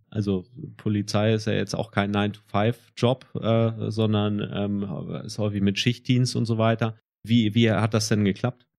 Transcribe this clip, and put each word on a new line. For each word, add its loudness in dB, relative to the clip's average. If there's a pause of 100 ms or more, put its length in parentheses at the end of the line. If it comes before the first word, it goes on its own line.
(100)
also -2 (320)
Polizei 0
ist -2
ja -2
jetzt -4
auch -4
kein 0
Nine-to-Five-Job, -2 (140)
äh, 0
sondern, 0 (120)
ähm, -6
ist -14
häufig -2
mit 0
Schichtdienst 0
und -2
so -2
weiter. 0 (260)
Wie, 2
wie 6
hat 4
das 2
denn 4
geklappt? 0 (120)